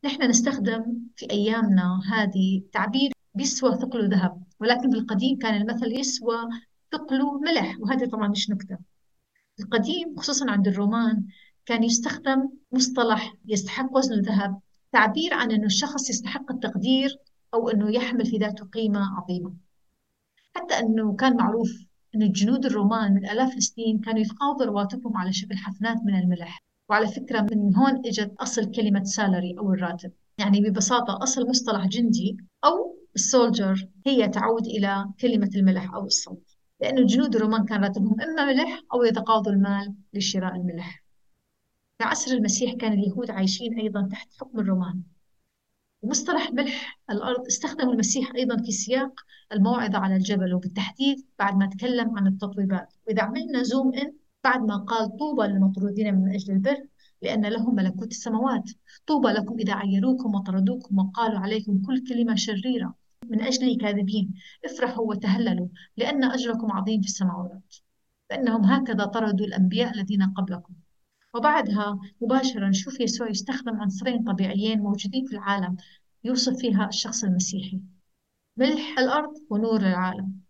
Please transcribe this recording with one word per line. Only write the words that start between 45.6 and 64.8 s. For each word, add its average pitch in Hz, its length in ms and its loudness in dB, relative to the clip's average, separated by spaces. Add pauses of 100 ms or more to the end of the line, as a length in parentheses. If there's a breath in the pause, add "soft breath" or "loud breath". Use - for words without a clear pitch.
ومصطلح 262 500 0
ملح - 480 -4 (100)
الأرض 247 380 -2
استخدمه 294 440 -2
المسيح 226 440 0
أيضًا 240 220 0
في - 140 -4
سياق 262 400 -2 (400 soft breath)
الموعظة 208 460 2
على 190 180 2
الجبل، 190 380 2
وبالتحديد 208 720 -2 (140)
بعد 202 160 0
ما 196 100 4
تكلم 226 520 -2
عن 196 100 4
التطويبات. 196 640 -2 (140)
وإذا 214 160 0
عملنا 262 400 -2
زوم 254 300 2
إن، 285 200 -4 (300)
بعد 254 180 2
ما 208 160 0
قال: 220 400 -4
"طوبى 269 300 0
للمطرودين 196 680 2
من 190 200 2
أجل 196 180 -4
البر، 254 240 2 (440 soft breath)
لأن 208 240 0
لهم 220 300 0
ملكوت 190 360 -2
السماوات. 233 600 -2 (360 loud breath)
طوبى 269 200 4
لكم 208 320 0
إذا 202 140 0
عيروكم 202 600 0
وطردوكم 196 640 0
وقالوا 214 400 0
عليكم 208 420 0
كل 262 280 -2
كلمة 233 260 2
شريرة 220 600 -2 (340)
من 220 120 0
أجل 247 360 0
كاذبين. 202 560 0 (320 loud breath)
افرحوا 233 440 -2